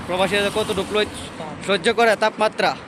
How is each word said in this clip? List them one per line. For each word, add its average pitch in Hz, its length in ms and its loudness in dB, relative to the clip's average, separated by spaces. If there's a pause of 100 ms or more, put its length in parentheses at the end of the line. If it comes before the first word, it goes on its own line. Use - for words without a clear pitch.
প্রবাসীরা 185 340 0
যে 202 140 0
কতটুকু 202 380 -2
লোদ 208 140 2 (600)
সহ্য 196 260 2
করে 226 220 4
তাপমাত্রা 214 600 0 (120)